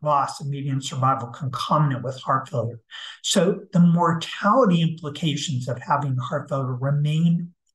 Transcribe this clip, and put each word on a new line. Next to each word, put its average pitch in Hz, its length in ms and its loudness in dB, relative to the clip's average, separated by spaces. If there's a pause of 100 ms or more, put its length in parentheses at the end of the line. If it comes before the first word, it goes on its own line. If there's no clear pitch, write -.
loss 143 400 0
of 143 60 -6
median 139 340 -4
survival 131 460 0
concomitant 135 760 0
with - 160 -8
heart - 300 -2
failure. 113 300 -4 (420)
So 185 400 2 (100)
the 175 80 4
mortality 175 1000 4
implications 147 880 -2
of 127 140 -6
having 147 360 0
heart 139 320 -6
failure 131 260 -2
remain 147 800 0 (200)